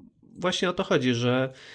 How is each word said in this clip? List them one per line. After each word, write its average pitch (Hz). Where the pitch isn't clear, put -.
właśnie 180
o 180
to 190
chodzi, 127
że 123